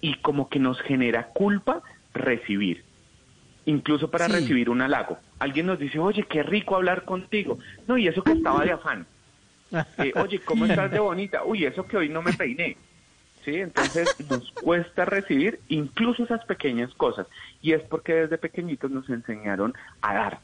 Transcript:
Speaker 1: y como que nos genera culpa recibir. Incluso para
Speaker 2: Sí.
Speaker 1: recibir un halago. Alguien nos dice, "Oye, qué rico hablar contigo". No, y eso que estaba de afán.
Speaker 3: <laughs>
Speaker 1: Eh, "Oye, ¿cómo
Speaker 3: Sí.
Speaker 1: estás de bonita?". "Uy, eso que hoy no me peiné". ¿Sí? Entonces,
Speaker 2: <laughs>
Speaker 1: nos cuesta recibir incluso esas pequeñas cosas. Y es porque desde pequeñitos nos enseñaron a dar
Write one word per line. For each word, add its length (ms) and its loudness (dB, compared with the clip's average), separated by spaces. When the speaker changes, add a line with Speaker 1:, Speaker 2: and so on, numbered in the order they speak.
Speaker 1:
y 220 -2
como 260 0
que 100 0
nos 220 2
genera 480 2
culpa 540 2
recibir. 720 0
Incluso 440 0
para 160 0
Speaker 2:
Sí. 60 2
Speaker 1:
recibir 380 2
un 120 2
halago. 360 0
Alguien 280 -2
nos 120 0
dice, 220 -4
"Oye, 280 2
qué 140 0
rico 340 0
hablar 280 0
contigo". 540 -4
No, 100 2
y 120 4
eso 160 0
que 80 6
estaba 320 2
de 80 2
afán. 340 -4
Speaker 3:
<laughs> 280 -4
Speaker 1:
Eh, 180 0
"Oye, 240 -2
¿cómo 240 2
Speaker 3:
Sí. 80 4
Speaker 1:
estás 180 2
de 80 0
bonita?". 460 0
"Uy, 200 0
eso 220 -4
que 100 -4
hoy 120 0
no 140 -4
me 100 0
peiné". 440 -4
¿Sí? 120 -4
Entonces, 520 0
Speaker 2:
<laughs> 100 -12
Speaker 1:
nos 240 -4
cuesta 520 0
recibir 640 0
incluso 560 0
esas 200 -4
pequeñas 500 -2
cosas. 320 0
Y 100 2
es 100 2
porque 320 -2
desde 240 2
pequeñitos 520 -4
nos 200 -6
enseñaron 640 -2
a 140 0
dar 300 -2